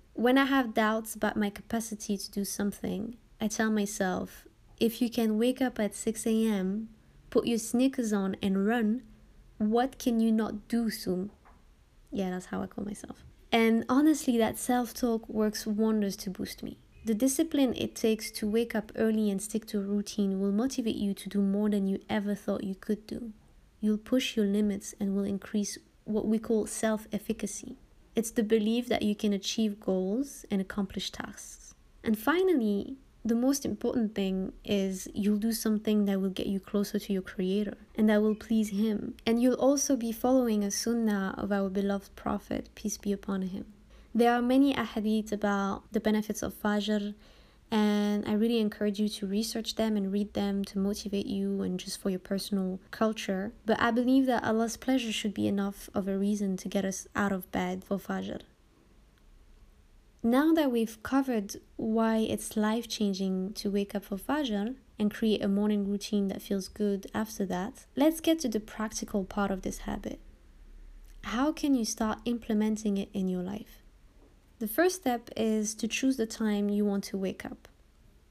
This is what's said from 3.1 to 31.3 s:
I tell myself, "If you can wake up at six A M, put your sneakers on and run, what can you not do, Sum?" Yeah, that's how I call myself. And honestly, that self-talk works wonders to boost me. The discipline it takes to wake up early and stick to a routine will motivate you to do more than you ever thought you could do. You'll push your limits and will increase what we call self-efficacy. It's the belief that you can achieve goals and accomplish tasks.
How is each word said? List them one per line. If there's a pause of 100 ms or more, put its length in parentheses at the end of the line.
I
tell
myself, (320)
"If
you
can
wake
up
at
six
A
M, (400)
put
your
sneakers
on
and
run, (540)
what
can
you
not
do,
Sum?" (800)
Yeah,
that's
how
I
call
myself. (280)
And
honestly,
that
self-talk
works
wonders
to
boost
me. (260)
The
discipline
it
takes
to
wake
up
early
and
stick
to
a
routine
will
motivate
you
to
do
more
than
you
ever
thought
you
could
do. (480)
You'll
push
your
limits
and
will
increase (260)
what
we
call
self-efficacy. (400)
It's
the
belief
that
you
can
achieve
goals
and
accomplish
tasks. (300)